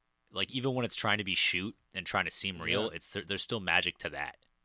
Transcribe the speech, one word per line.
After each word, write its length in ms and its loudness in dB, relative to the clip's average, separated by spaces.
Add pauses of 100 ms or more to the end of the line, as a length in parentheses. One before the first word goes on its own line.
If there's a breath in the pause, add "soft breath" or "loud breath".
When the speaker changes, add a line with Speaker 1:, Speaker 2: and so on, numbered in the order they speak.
(320)
Speaker 1:
Like, 180 -2
even 240 0
when 100 0
it's 120 -4
trying 220 4
to 60 -2
be 100 -2
shoot 400 2 (200)
and 100 -4
trying 220 2
to 40 -2
seem 300 0
real, 240 2
Speaker 2:
Yeah. 120 -6
Speaker 1:
it's 160 -4
th-, 160 -4
there's 140 0
still 180 -2
magic 380 2
to 120 -6
that. 260 -6 (280)